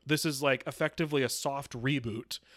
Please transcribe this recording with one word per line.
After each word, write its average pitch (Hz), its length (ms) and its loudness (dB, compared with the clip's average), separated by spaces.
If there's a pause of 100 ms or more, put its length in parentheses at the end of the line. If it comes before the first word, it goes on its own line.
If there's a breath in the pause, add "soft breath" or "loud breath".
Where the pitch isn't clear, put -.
This 147 200 2
is, 143 180 -2
like, 135 240 4
effectively 151 560 0
a 120 60 2
soft 139 440 -4
reboot 120 680 -2 (160 loud breath)